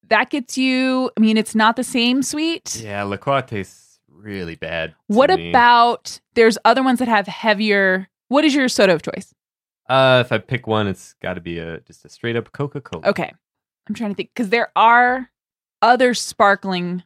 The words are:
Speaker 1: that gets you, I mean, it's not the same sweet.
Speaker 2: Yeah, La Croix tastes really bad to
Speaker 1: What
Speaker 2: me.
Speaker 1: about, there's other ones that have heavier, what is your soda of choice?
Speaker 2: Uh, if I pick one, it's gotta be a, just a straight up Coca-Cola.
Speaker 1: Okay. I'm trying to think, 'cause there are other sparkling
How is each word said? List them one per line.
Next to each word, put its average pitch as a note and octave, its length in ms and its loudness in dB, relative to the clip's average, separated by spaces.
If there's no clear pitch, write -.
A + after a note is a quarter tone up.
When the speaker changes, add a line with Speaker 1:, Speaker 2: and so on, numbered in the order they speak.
Speaker 1:
that A3+ 220 0
gets C#4+ 260 -6
you, C4 600 0
I G#3 40 -2
mean, A3 160 4
it's A3 180 -2
not A3 220 2
the B3+ 80 -4
same B3 380 0
sweet. D#4 600 -6
Speaker 2:
Yeah, G2+ 200 -6
La G2+ 160 -4
Croix C#3 240 -2
tastes - 680 -12
really F#2 480 -10
bad E2 360 -6
to - 40 -20
Speaker 1:
What A#3+ 220 2
Speaker 2:
me. F#4 200 -2
Speaker 1:
about, A#3+ 680 2
there's A3+ 300 4
other A#3 180 4
ones B3 180 0
that B3 80 -2
have G#3 180 0
heavier, G3 840 0
what D4 180 2
is C4+ 80 2
your C4+ 160 0
soda F#3+ 240 4
of D3+ 80 -4
choice? - 320 -12
Speaker 2:
Uh, C3 360 4
if B2 60 -8
I A2+ 80 0
pick B2 300 -6
one, G#2+ 180 0
it's - 340 -8
gotta F#2 200 -8
be E2+ 180 -10
a, E2 220 -10
just - 240 -20
a - 40 -20
straight A#2 280 -8
up A#2 160 -8
Coca-Cola. C#3 560 -8
Speaker 1:
Okay. - 240 -4
I'm G#3+ 80 -8
trying A3 140 -8
to G3 40 -8
think, - 220 -10
'cause A3+ 140 -4
there A#3 260 0
are B3 520 4
other B3 320 4
sparkling F#3 920 -2